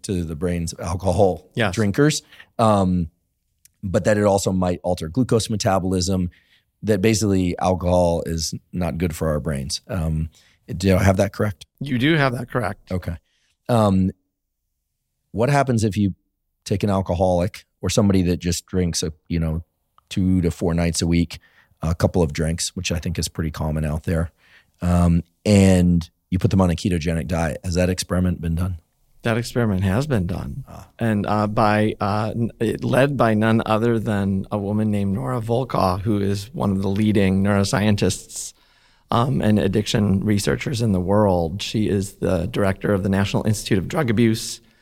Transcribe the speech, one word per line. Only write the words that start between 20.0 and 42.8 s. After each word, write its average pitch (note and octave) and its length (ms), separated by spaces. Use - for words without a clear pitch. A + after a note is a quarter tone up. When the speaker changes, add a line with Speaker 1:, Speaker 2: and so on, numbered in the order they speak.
Speaker 1:
two F#2 340
to E2+ 100
four E2+ 220
nights E2+ 280
a F2 60
week, E2+ 320
a E2 120
couple - 280
of D2 100
drinks, E2 460
which - 160
I E2 60
think F2 200
is E2+ 80
pretty D#2+ 240
common D#2 320
out D2+ 200
there, E2+ 280
um, F2 420
and F#2 640
you F#2 100
put - 120
them F#2+ 100
on F2+ 80
a E2 60
ketogenic E2 520
diet? E2 360
Has F2 120
that F2+ 140
experiment F2+ 500
been E2 160
done? F2+ 240
Speaker 2:
That A#2+ 140
experiment A2+ 460
has G#2 240
been G#2 200
done. D#2+ 400
Speaker 1:
Ah. - 220
Speaker 2:
And, A2 260
uh, G#2 220
by, G#2+ 520
uh, G#2 360
n-, A2+ 240
it A2 240
led C3 340
by A2+ 160
none A2 320
other A2+ 340
than G2 520
a G#2+ 60
woman G#2+ 340
named G2+ 220
Nora B2+ 280
Volkow, G#2+ 600
who G#2 180
is G2 340
one G#2 180
of F#2+ 100
the G2 80
leading G2 540
neuroscientists, G2+ 1080
um, B2 300
and G#2+ 180
addiction G2+ 640
researchers G#2+ 600
in A2+ 100
the F#2 80
world. F#2 640
She G#2+ 260
is F#2+ 280
the F2+ 320
director G2+ 460